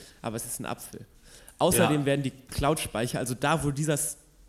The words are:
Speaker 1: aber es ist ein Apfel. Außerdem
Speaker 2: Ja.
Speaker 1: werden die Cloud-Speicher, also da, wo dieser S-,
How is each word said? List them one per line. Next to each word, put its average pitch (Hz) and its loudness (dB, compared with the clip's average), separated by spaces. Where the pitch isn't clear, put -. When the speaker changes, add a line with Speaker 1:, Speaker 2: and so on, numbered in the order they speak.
Speaker 1:
aber 113 -4
es 117 -8
ist - -8
ein - -8
Apfel. - -10
Außerdem 147 4
Speaker 2:
Ja. 139 -2
Speaker 1:
werden 139 2
die 131 -2
Cloud-Speicher, - -2
also 127 -2
da, 143 2
wo 143 0
dieser 147 0
S-, - -2